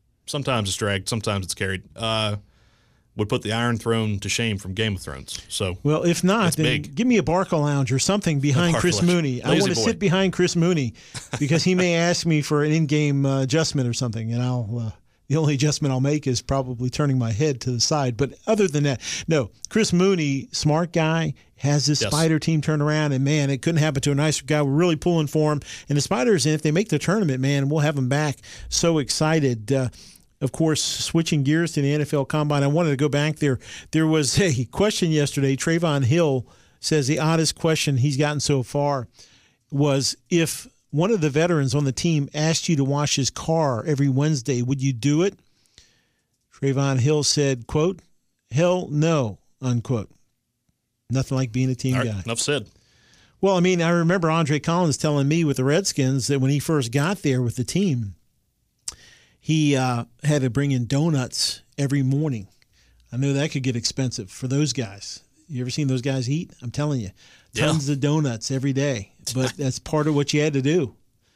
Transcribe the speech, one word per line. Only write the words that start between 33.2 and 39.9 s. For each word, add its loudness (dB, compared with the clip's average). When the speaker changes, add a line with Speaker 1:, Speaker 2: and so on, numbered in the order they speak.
Speaker 2:
there. 0
There 2
was 2
a 2
question 0
yesterday. 2
Trayvon 0
Hill 2
says 0
the 0
oddest 2
question 0
he's 0
gotten 0
so 2
far -2
was, 0